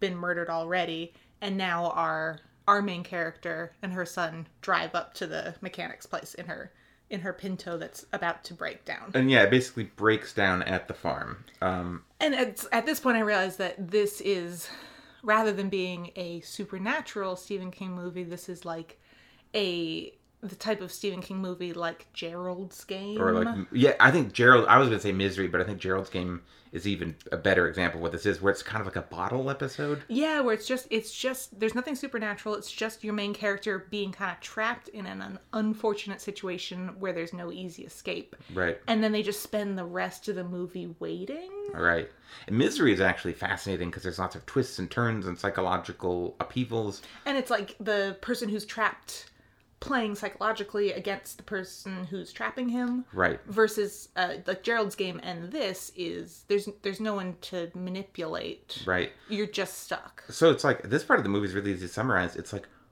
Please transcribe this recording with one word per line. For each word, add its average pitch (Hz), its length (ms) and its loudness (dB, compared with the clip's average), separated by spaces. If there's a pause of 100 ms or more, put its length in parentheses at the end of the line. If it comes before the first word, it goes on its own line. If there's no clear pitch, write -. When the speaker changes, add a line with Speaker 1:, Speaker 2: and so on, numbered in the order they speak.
Speaker 1:
been 190 160 0
murdered 175 340 -2
already, 165 640 -2 (280)
and 196 140 0
now 175 360 2
our, 160 460 0 (300)
our 202 140 8
main 202 200 -2
character 170 800 -6
and 190 140 -4
her 180 100 -2
son 165 420 -4 (140)
drive 165 340 0
up - 200 -4
to - 120 -6
the 160 360 -6
mechanic's 175 420 -10
place - 300 -8
in 175 120 -12
her, - 240 -10 (380)
in 196 140 -4
her 185 100 -4
Pinto 180 460 -6
that's - 340 -12
about 170 320 -2
to - 100 -12
break - 300 -8
down. - 300 -10
Speaker 2:
And 131 160 6
yeah, 117 140 10
it 98 60 8
basically 123 340 4
breaks 107 500 2
down 92 300 4
at 92 220 0
the - 60 -8
farm. - 540 -6 (160)
Um, 90 420 -2 (160)
Speaker 1:
And 302 140 2
it's, 240 380 -2
at 233 120 4
this 311 160 0
point 240 160 4
I 220 40 4
realized 190 360 2
that 185 340 -4
this 202 300 2
is, 175 480 -2 (540)
rather 214 280 4
than 196 200 0
being 180 440 -4
a 170 280 -8
supernatural 196 920 -4
Stephen 185 340 -6
King 185 240 -10
movie, 180 300 -6
this 175 260 -10
is, 175 160 -10
like, 165 340 -8 (540)
a, 170 580 -2 (300)
the 196 140 -10
type 214 260 -2
of 180 100 -10
Stephen 185 300 -4
King 190 160 -8
movie 180 340 -4
like 165 400 -6
Gerald's 180 720 -8
Game. 196 360 -6
Speaker 2:
Or, 95 120 4 (120)
like, 98 280 -2
yeah, - 260 8
I 131 120 10
think 135 240 4
Gerald, 120 340 10
I 120 100 12
was 135 100 8
gonna 107 120 2
say 101 120 2
Misery, 95 360 2
but 85 140 2
I - 20 4
think 95 140 -6
Gerald's 95 320 -2
Game 90 320 -4 (300)
is 85 140 -4
even 87 300 -2 (160)
a - 40 -2
better 90 300 6
example 85 320 0
of 82 40 -4
what 82 100 0
this 82 120 -4
is, 92 160 2
where 98 120 6
it's - 100 0
kind - 180 -4
of 98 60 -2
like 92 80 -6
a 87 80 -2
bottle 110 480 -2
episode. 143 560 -4
Speaker 1:
Yeah, 294 340 0
where 240 140 4
it's 220 140 -4
just, 254 200 -2
it's 220 240 -2
just, 254 460 -6
there's 220 160 0
nothing 254 220 -2
supernatural. 214 580 -4
It's 208 160 -8
just 220 320 -4
your 214 100 -4
main 202 220 -2
character 202 560 -2
being 196 220 -4
kinda 185 280 -6
trapped 233 500 -4
in 202 140 -10
an, 196 160 -8
an 190 180 -10 (140)
unfortunate 214 680 0
situation 180 800 -6
where 190 120 -2
there's 170 220 -4
no 175 160 -8
easy 180 320 -10
escape. - 540 -10 (180)
Speaker 2:
Right. 90 320 2
Speaker 1:
And 220 160 2
then 220 80 4
they 214 140 0
just 202 180 -4
spend 202 340 -4
the 180 80 -4
rest 185 440 -6
of 196 80 -2
the 185 80 -4
movie 175 560 -6
waiting. 202 500 -8 (240)
Speaker 2:
Right. 82 340 2 (380)
And 104 100 0
Misery 139 360 6
is 92 80 4
actually 92 320 4
fascinating 90 580 -2
'cause 85 140 -10
there's 90 160 -4
lots 92 160 -4
of - 100 -14
twists - 320 0
and 95 100 -4
turns 113 380 0
and 87 100 -4
psychological 90 1040 0
upheavals. 113 640 -2 (240)
Speaker 1:
And 277 100 0
it's, 254 140 0
like, 208 300 0
the 196 400 0
person 233 280 -2
who's 208 160 -2
trapped - 600 -4 (540)
playing 226 340 0
psychologically 202 800 -2
against 196 460 -6
the - 40 -18
person 185 600 -8
who's 175 300 -8
trapping 247 340 -4
him. 247 340 0 (120)
Speaker 2:
Right. - 320 4
Speaker 1:
Versus, 214 680 2
uh, 180 200 0 (120)
like, 190 160 -2
Gerald's 226 320 2
Game 180 280 -4
and 175 280 -8
this 240 460 -4
is, 170 520 -8
there's, 202 200 4 (140)
there's 196 180 -4
no 214 140 0
one 185 260 -4
to 170 340 -4
manipulate. 180 1080 -6
Speaker 2:
Right. 92 260 2 (200)
Speaker 1:
You're 208 160 0
just 202 320 -4
stuck. - 500 -8
Speaker 2:
So 165 220 8
it's - 140 4
like, 131 180 4
this 117 200 2
part - 160 6
of 101 60 2
the 101 60 2
movie 101 160 4
is 92 80 -4
really 101 180 0
easy 90 140 -4
to 85 60 -8
summarize. 101 440 2
It's - 160 -8
like, 101 160 -8 (240)